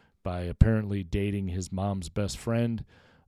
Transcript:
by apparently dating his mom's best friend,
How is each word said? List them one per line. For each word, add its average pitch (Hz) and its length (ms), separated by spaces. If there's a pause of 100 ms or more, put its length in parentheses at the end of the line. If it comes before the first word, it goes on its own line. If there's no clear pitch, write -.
(220)
by 90 200
apparently 101 600
dating 98 440
his 90 240
mom's 95 380
best 101 280
friend, 117 480 (420)